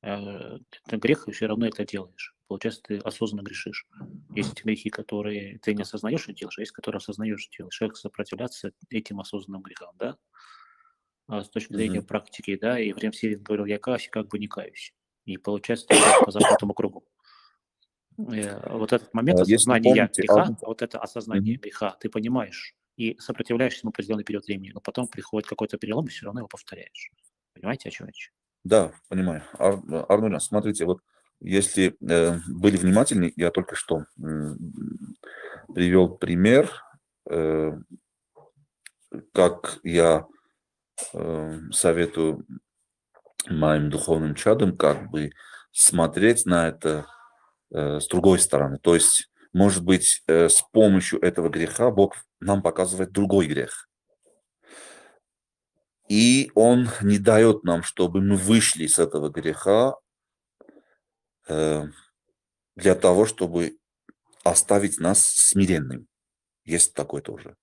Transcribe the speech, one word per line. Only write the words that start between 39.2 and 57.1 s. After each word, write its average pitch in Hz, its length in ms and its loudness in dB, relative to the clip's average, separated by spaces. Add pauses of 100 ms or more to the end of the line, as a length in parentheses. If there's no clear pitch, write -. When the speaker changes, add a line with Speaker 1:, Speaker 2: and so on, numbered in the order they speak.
Speaker 2:
как - 500 2
я, 82 420 4 (880)
э, 80 460 -8 (120)
советую 82 760 0 (1000)
моим 76 420 0
духовным 78 460 -2
чадам 104 400 2
как 73 340 0
бы 76 220 -6 (400)
смотреть 90 760 2
на 87 220 2
это, 78 380 -4 (680)
э, 73 280 -4
с - 80 -8
другой 92 320 4
стороны. 69 380 0
То 85 160 4
есть, - 360 2 (240)
может 92 300 4
быть, 92 440 2
э, 82 220 6
с - 120 6 (100)
помощью 98 500 4
этого 87 280 0
греха 85 400 0
Бог 98 260 2 (240)
нам 98 220 0
показывает 92 500 -2
другой 98 360 2
грех. 71 380 -6 (2250)
И 120 460 4
Он 120 340 6 (140)
не 101 160 4